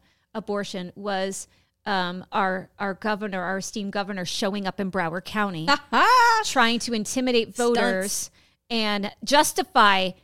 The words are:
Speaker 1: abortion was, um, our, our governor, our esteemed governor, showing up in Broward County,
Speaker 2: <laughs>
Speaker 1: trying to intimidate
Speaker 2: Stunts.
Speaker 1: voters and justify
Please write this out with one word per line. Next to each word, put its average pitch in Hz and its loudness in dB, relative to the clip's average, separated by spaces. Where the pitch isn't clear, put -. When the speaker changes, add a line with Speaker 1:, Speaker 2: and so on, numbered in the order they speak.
Speaker 1:
abortion 202 -6
was, 196 -6
um, 185 -4
our, 190 -2
our 196 -4
governor, 202 -4
our 185 -4
esteemed 196 -8
governor, 190 -6
showing 196 -4
up 185 -4
in 190 -2
Broward 175 -4
County, 190 -2
Speaker 2:
<laughs> 480 6
Speaker 1:
trying 240 2
to 233 -4
intimidate 240 -2
Speaker 2:
Stunts. 240 2
Speaker 1:
voters 196 -2
and 208 -2
justify 214 4